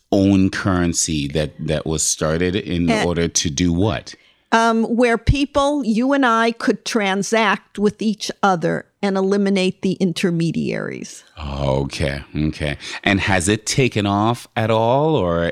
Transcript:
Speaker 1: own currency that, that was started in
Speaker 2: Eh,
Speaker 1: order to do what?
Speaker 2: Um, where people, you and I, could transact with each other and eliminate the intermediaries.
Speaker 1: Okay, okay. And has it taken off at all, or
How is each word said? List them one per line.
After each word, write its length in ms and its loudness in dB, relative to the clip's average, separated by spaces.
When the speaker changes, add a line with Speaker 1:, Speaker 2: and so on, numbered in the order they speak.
Speaker 1:
own 400 4
currency 760 0
that, 240 -2
that 220 -2
was 160 -2
started 540 0
in 340 -2
Speaker 2:
Eh, 140 0
Speaker 1:
order 240 0
to 220 -2
do 220 0
what? 440 -2
Speaker 2:
Um, 340 2
where 320 2
people, 640 0
you 300 0
and 140 2
I, 260 2
could 320 -4
transact 920 -2
with 240 -2
each 280 -4
other 420 0
and 160 0
eliminate 640 0
the 140 0
intermediaries. 1300 -2
Speaker 1:
Okay, 800 -2
okay. 400 -2
And 160 2
has 300 0
it 160 0
taken 400 0
off 500 0
at 160 0
all, 460 2
or 360 0